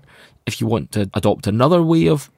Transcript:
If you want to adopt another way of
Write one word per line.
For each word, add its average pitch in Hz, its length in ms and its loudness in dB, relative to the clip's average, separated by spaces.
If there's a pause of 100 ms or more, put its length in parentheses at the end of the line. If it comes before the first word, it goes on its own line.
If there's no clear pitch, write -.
(480)
If - 120 -8
you 117 60 -2
want 110 280 -4
to 101 200 -2
adopt 104 320 0
another 135 380 2
way 165 240 2
of 151 300 -2